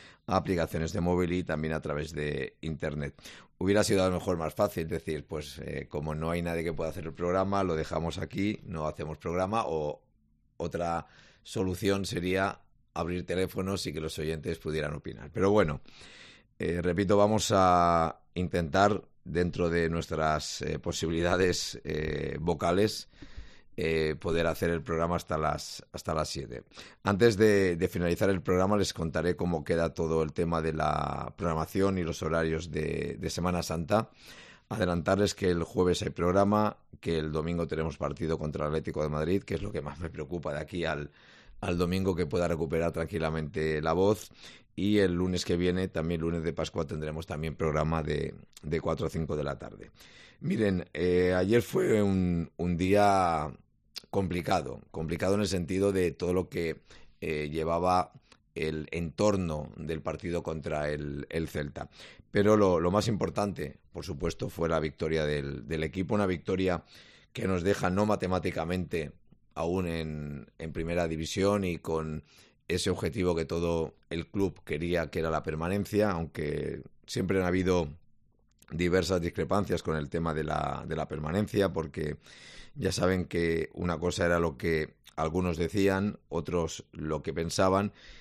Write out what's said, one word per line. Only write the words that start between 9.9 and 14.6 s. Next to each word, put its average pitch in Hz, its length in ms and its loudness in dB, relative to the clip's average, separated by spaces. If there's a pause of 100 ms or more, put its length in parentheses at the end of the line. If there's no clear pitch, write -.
otra 85 500 -4 (340)
solución 98 640 0
sería 92 540 0 (340)
abrir 87 320 -4
teléfonos 92 640 -2
y 76 60 -6
que 80 60 -4
los 78 200 -6
oyentes 78 400 -4
pudieran 76 340 -4